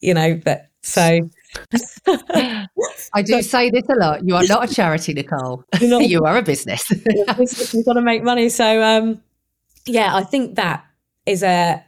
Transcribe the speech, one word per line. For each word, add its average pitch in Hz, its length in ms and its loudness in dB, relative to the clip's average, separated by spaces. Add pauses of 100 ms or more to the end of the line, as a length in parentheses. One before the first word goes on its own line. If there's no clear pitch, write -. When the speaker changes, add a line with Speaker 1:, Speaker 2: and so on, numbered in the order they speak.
Speaker 1:
you 180 140 0
know, 165 300 0
but - 240 -4 (140)
so. 170 380 2 (520)
<laughs> - 360 -4 (280)
Speaker 2:
I 233 840 -4
do 214 120 0
Speaker 1:
So 240 80 2
Speaker 2:
say 247 280 0
this 247 200 0
a 269 80 2
lot. 156 280 0
You 185 100 2
are 180 80 2
not 214 260 2
a - 40 -8
charity, 165 400 0
Nicole. 131 500 -6 (160)
Speaker 1:
You're 240 100 4
not 240 120 4
Speaker 2:
<laughs> 254 60 4
You 175 160 2
are 160 120 2
a 247 60 2
business. - 420 -4 (120)
<laughs> 226 160 -2
Speaker 1:
You're 202 180 0
a 220 40 -2
business, 247 380 -2
you've 226 140 -2
gotta 240 160 2
make 233 200 0
money. 240 280 0
So, 220 320 2
um, 220 400 0 (640)
yeah, 226 280 0
I 190 100 0
think 247 320 -4
that 165 280 -4 (420)
is 196 160 -2
a, 175 460 2